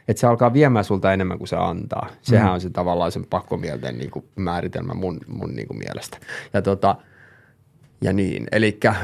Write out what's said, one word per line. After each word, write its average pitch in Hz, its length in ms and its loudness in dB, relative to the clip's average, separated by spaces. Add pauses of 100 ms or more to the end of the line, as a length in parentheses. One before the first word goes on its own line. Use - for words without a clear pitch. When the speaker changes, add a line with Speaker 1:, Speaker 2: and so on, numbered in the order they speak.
Speaker 1:
että 110 120 2
se 127 60 4
alkaa 120 260 6
viemään 127 320 6
sulta 95 280 2
enemmän 92 260 0
kuin 90 100 -10
se 87 80 -2
antaa. 87 500 -4 (160)
Sehän 110 260 6
Speaker 2:
Mm. 92 60 2
Speaker 1:
on 90 60 -2
se 90 100 -6
tavallaan 87 420 0
sen 90 180 -8
pakkomielteen 78 680 -4
niinku 69 260 -8 (120)
määritelmä 87 580 -4
mun, 90 340 -6
mun - 280 -8
niinku - 180 -10
mielestä. - 440 -12 (340)
Ja 101 100 2
tota, 98 340 2 (1040)
ja 95 120 2
niin, 95 400 0
elikkä 110 520 2